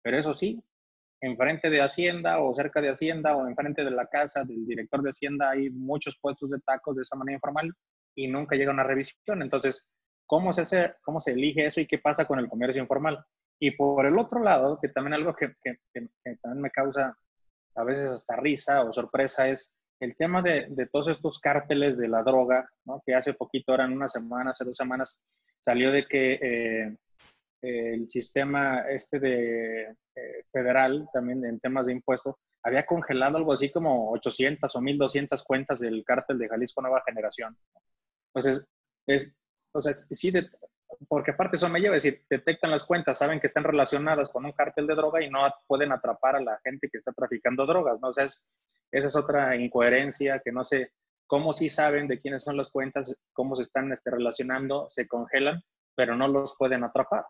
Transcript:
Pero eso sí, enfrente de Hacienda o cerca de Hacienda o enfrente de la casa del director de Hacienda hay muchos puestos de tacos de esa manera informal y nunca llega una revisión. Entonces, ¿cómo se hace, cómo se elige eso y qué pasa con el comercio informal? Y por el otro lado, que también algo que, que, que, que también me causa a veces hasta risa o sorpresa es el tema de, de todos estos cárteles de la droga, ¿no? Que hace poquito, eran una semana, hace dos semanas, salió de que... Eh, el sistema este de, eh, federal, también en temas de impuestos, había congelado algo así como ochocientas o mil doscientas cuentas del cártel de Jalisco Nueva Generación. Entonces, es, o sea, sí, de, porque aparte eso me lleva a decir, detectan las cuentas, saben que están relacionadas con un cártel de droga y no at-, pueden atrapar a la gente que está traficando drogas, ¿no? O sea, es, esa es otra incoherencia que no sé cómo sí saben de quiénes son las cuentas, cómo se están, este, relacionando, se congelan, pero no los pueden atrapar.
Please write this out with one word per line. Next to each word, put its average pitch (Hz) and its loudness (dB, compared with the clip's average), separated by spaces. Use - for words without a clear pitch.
Pero 117 -2
eso 151 0
sí, 220 -4
enfrente 135 0
de 151 4
Hacienda 170 0
o 135 2
cerca 143 0
de 143 0
Hacienda 156 0
o 131 0
enfrente 143 -4
de 135 -2
la 123 -2
casa 143 -2
del 117 -6
director 117 -4
de 139 -2
Hacienda 143 -2
hay 135 0
muchos 135 -6
puestos 143 -4
de 139 -4
tacos 135 -4
de 131 -4
esa 127 -10
manera 135 -6
informal 151 -4
y 135 -4
nunca 143 -2
llega 139 2
una 135 0
revisión. 135 -2
Entonces, 135 -2
¿cómo 180 2
se 180 0
hace, 170 2
cómo 156 -6
se 151 -2
elige 147 2
eso 151 -2
y 147 -2
qué 151 0
pasa 147 2
con 135 0
el 120 -2
comercio 127 -2
informal? 143 -2
Y 143 2
por 139 4
el 151 6
otro 233 0
lado, 151 4
que 143 -2
también 143 -2
algo 156 0
que, 131 -4
que, 123 -8
que, 120 -10
que 120 -10
también 127 -8
me 139 -4
causa 135 -2
a 117 -2
veces 139 0
hasta 120 -6
risa 139 2
o 113 -2
sorpresa 131 0
es - -6
el 120 -6
tema 175 0
de, 160 2
de 131 -4
todos 143 0
estos 156 -4
cárteles 143 0
de 120 0
la 113 2
droga, 127 4
¿no? 135 -10
Que 127 2
hace 131 2
poquito, 135 -2
eran 127 2
una 135 -2
semana, 123 -6
hace 127 -8
dos 123 -8
semanas, 127 -4
salió 123 4
de 139 2
que... 131 2
Eh, 113 -2
el 117 -4
sistema 139 0
este 139 -4
de, 117 0
eh, 127 -12
federal, 131 2
también 127 -2
en 117 -6
temas 131 -2
de 127 0
impuestos, 127 -2
había 127 2
congelado 143 0
algo 156 0
así 139 2
como 139 0
ochocientas 139 -2
o 120 -2
mil 139 0
doscientas 139 0
cuentas 135 -2
del 110 -4
cártel 127 0
de 117 -2
Jalisco 117 -4
Nueva 131 0
Generación. 113 -6
Entonces, 135 0
es, 139 0
o 151 0
sea, 147 0
sí, - -4
de, 180 0
porque 147 0
aparte 180 0
eso 170 2
me 170 0
lleva 196 4
a 143 4
decir, 139 0
detectan 165 0
las 147 0
cuentas, 160 0
saben 147 0
que 143 0
están 147 0
relacionadas 147 2
con 127 -6
un 147 -8
cártel 147 0
de 156 2
droga 156 2
y 147 -4
no 139 2
at-, 139 0
pueden 139 2
atrapar 131 2
a 139 0
la 113 -4
gente 139 -6
que - -10
está 123 -6
traficando 127 -2
drogas, 147 2
¿no? 127 -4
O 131 -4
sea, 139 0
es, - -6
esa 139 0
es 143 -6
otra 143 2
incoherencia 127 2
que 120 -6
no 127 -4
sé 131 0
cómo 151 2
sí 151 0
saben 147 2
de 135 -2
quiénes 135 -6
son 147 -4
las 135 -2
cuentas, 135 -4
cómo 131 -2
se 127 -2
están, 135 -2
este, 127 -4
relacionando, 131 -2
se - -4
congelan, 139 0
pero 120 2
no 131 2
los 139 0
pueden 127 2
atrapar. 131 0